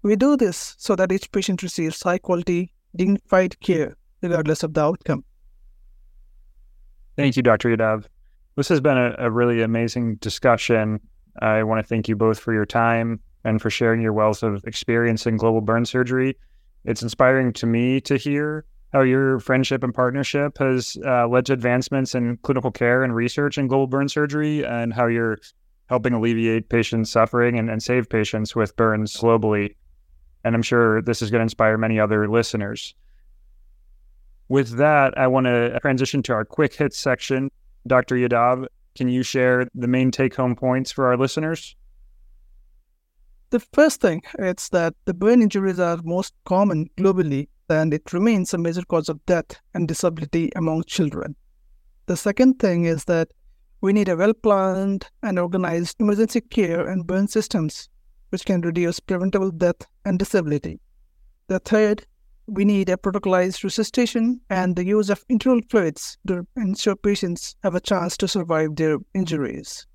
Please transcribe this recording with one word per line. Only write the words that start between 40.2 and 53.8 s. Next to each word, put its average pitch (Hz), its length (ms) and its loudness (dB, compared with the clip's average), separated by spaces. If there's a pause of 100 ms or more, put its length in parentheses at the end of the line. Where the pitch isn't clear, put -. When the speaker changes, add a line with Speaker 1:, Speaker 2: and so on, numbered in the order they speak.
Speaker 2:
points 127 380 -2
for 131 160 0
our 123 80 4
listeners? 156 580 -4 (1800)
Speaker 1:
The 240 100 2
first - 400 2
thing 175 220 0 (160)
is 185 300 -6
that 170 260 0 (100)
the 185 100 -4
burn 220 280 4
injuries 190 380 0
are 170 240 0
most 175 280 -4 (120)
common 185 520 0
globally, 175 520 0 (200)
and 160 260 2
it - 180 -8
remains 196 400 2
a 185 60 -2
major 170 240 -2
cause 165 260 -2
of 151 180 -8
death - 320 -2 (160)
and 165 140 -2
disability 165 680 -2
among 160 280 -2
children. - 500 -4 (720)
The 175 100 -2
second 254 420 2
thing 170 260 2
is 165 200 -2
that 165 240 0 (520)